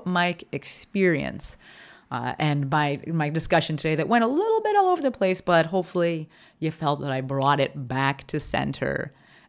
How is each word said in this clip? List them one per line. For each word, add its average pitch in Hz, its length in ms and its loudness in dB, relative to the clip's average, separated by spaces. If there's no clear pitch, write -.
mic 175 460 0
experience, - 1040 -2
uh, 120 280 -4
and 143 320 0
my, 147 360 0
my 160 220 0
discussion 160 480 0
today 156 200 0
that 156 120 -2
went 233 160 4
a 233 40 2
little 427 320 2
bit 427 160 0
all 392 100 4
over 359 160 2
the 269 80 0
place, 190 300 0
but 165 260 4
hopefully 170 640 -2
you 160 100 -2
felt 147 300 0
that 143 100 -4
I 131 120 -2
brought 139 380 2
it 135 280 -2
back 135 400 -2
to 156 100 -4
center - 720 -4